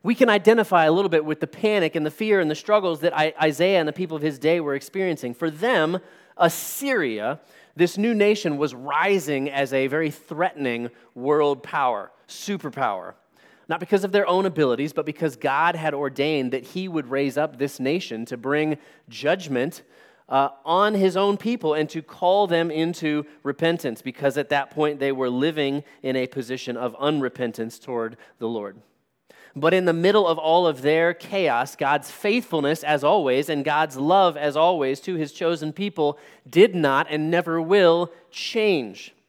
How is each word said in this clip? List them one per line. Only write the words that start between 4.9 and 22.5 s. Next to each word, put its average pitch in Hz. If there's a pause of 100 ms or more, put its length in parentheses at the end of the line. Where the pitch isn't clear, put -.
For 165
them, 180 (360)
Assyria 156 (360)
this 170
new 226
nation 208
was 139
rising 143
as 139
a 135
very 151
threatening 139 (240)
world 143
power, 123 (160)
superpower. 120 (540)
Not 165
because 190
of 190
their 202
own 185
abilities, 143
but 151
because 151
God 151
had 156
ordained 139
that 123
he 185
would 156
raise 135
up 147
this 139
nation 127
to 123
bring 147 (300)
judgment, 143 (460)
uh, 135 (140)
on 196
his 190
own 202
people 196
and 151
to 160
call 190
them 170